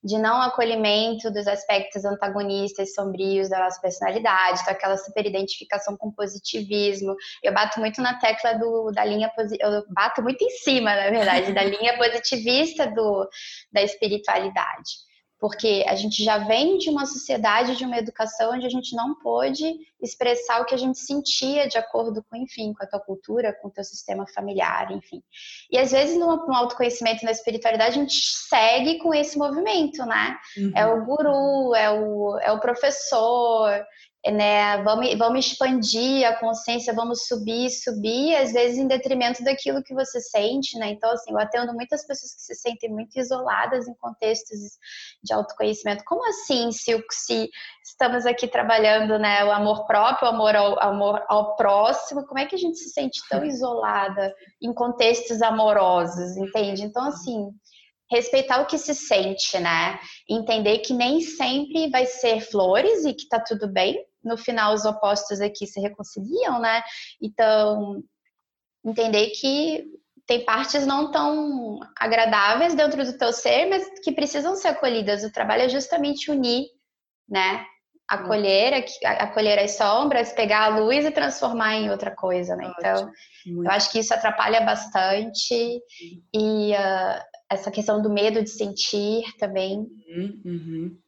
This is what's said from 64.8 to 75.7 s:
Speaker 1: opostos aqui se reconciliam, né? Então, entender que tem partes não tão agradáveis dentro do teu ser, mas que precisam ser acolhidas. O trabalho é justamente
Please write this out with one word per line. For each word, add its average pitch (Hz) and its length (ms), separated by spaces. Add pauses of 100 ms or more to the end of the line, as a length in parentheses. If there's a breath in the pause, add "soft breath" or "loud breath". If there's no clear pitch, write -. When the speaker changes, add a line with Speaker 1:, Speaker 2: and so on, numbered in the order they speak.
Speaker 1:
opostos 208 560
aqui 208 240
se - 140
reconciliam, 226 800
né? 226 220 (400 loud breath)
Então, 214 800 (840)
entender 220 460
que 302 540 (400)
tem 240 180
partes 269 420
não 277 260
tão 294 680 (180)
agradáveis 226 800
dentro 285 300
do 247 120
teu 233 140
ser, 254 360
mas 202 200 (140)
que 311 100
precisam 294 440
ser 381 140
acolhidas. 214 540
O 214 80
trabalho 226 320
é 254 60
justamente 285 640